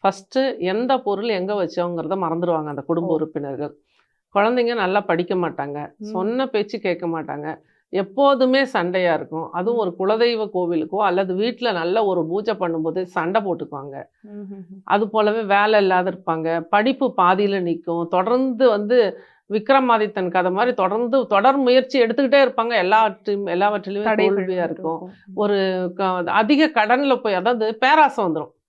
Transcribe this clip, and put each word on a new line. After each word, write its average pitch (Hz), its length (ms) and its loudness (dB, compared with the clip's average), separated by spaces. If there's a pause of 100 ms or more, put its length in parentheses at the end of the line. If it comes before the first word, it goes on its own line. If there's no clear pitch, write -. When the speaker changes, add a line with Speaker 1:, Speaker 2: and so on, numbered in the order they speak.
Speaker 1:
ஃபர்ஸ்ட் 190 360 -2 (180)
எந்த 233 420 0
பொருள் 202 280 -4
எங்க 196 260 -2
வச்சோங்கிறத 175 640 -4
மறந்துடுவாங்க 165 500 -2
அந்த 143 140 -8
குடும்ப 170 280 -2
Speaker 2:
ஓ. 160 40 0
Speaker 1:
உறுப்பினர்கள். 147 580 -6 (640)
குழந்தைங்க 233 400 2
நல்லா 196 260 0
படிக்க 175 340 -2
மாட்டாங்க, 147 420 -4 (200)
Speaker 2:
ம். 214 60 -14
Speaker 1:
சொன்ன 220 440 -4
பேச்சு 214 320 -4
கேட்க 175 280 -2
மாட்டாங்க, 151 400 -6 (420)
எப்போதுமே 254 760 2
சண்டையா 180 480 0
இருக்கும். 156 380 -6
அதுவும் 196 260 -2
Speaker 2:
ம். 226 40 0
Speaker 1:
ஒரு 185 180 -2
குலதெய்வ 220 540 2
கோவிலுக்கோ 175 500 -2
அல்லது 185 300 0
வீட்ல 233 380 -2
நல்ல 185 340 0
ஒரு 175 200 0
பூஜை 202 280 -2
பண்ணும்போது 165 500 -2
சண்டை 180 380 -2
போட்டுக்குவாங்க. 147 540 -8 (260)
Speaker 2:
ம், 208 80 -20
ம், 208 200 -14
ம். 190 340 -18
Speaker 1:
அது 208 260 0
போலவே 214 320 0
வேலை 208 400 2
இல்லாத 185 300 2
இருப்பாங்க, 165 480 -4
படிப்பு 240 580 0
பாதியில 190 440 2
நிக்கும், 170 460 -4
தொடர்ந்து 240 640 2
வந்து 208 500 2 (300)
விக்ரமாதித்தன் 214 840 0
கதை 185 200 2
மாதிரி 220 240 0
தொடர்ந்து 220 520 0
தொடர் 214 300 4
முயற்சி 254 440 4
எடுத்துக்கிட்டே 262 440 4
இருப்பாங்க. 233 300 -2
எல்லாவற்றையும், 202 680 2
எல்லாவற்றிலுமே 196 580 -2
Speaker 2:
தடைகள் 214 320 2
Speaker 1:
தோல்வியா 196 40 0
Speaker 2:
வந்துட்டு 185 240 -2
Speaker 1:
இருக்கும். 160 380 -6
Speaker 2:
இருக்கும். 185 100 -16 (160)
ம். 190 80 -16
Speaker 1:
ஒரு 208 220 0 (380)
க-, 185 300 -2
அதிக 262 420 2
கடன்ல 254 540 2
போய், 220 120 0
அதாவது 220 420 0
பேராசை 262 500 4
வந்துரும். 160 280 -4 (160)